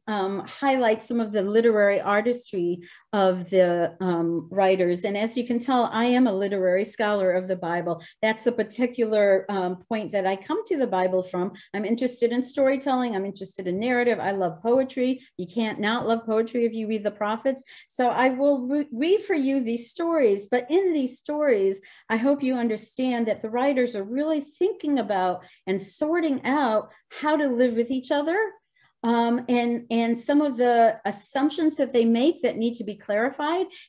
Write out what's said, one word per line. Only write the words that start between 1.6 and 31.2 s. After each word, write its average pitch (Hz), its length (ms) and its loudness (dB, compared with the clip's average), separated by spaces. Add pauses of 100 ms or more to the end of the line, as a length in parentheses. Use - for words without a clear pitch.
artistry 202 800 -2 (320)
of 185 380 2
the, 175 500 2
um, 170 500 -2
writers. 185 540 2
And 202 140 -4
as 226 180 -2
you 240 100 -2
can 240 120 -2
tell, 240 340 0
I 233 140 0
am 247 200 4
a 220 60 2
literary 190 540 0
scholar 208 460 0
of 185 140 -2
the 185 100 -2
Bible. 170 460 -4 (200)
That's 220 200 0
the 240 100 2
particular, 214 1000 2
um, 185 360 -4
point 214 260 -6
that 196 140 -2
I 196 100 0
come 403 280 -6
to 349 140 -2
the 262 80 2
Bible 185 360 2
from. 185 300 -4 (220)
I'm 208 100 -4
interested 240 480 0
in 247 100 0
storytelling. 269 720 0
I'm 190 120 -4
interested 190 400 -12
in 180 120 -2
narrative. 240 400 2
I 190 120 -2
love 185 320 -2
poetry. 254 580 0 (160)
You 180 100 -8
can't 214 320 -4
not 214 300 0
love 226 160 0
poetry 226 400 0
if 226 80 0
you 220 160 -6
read 214 160 -4
the 208 60 -2
prophets. 226 520 -4 (260)
So 247 200 0
I 254 220 2
will 269 360 2
re-, 294 240 -2
read 320 300 0
for - 140 -4
you 269 260 0
these 233 300 -4
stories, 277 560 0
but 247 240 -2
in 359 240 2
these 254 240 -2
stories, 233 640 0 (260)
I 220 80 0
hope 277 260 0
you 254 140 0
understand 233 720 -2
that 214 160 -2
the 220 80 -8
writers 247 440 0
are 196 100 -4
really 294 360 -2
thinking 311 580 -2
about 185 440 -2 (240)
and 190 160 -2
sorting 311 640 -2
out 240 420 0 (320)
how 302 160 0
to 294 100 0
live 240 280 2
with 233 160 -2
each 262 200 -6
other, 294 120 2 (800)
um, 233 480 0
and, 240 400 0
and 233 280 0
some 285 220 2
of 285 160 0
the 233 480 4
assumptions 294 720 -2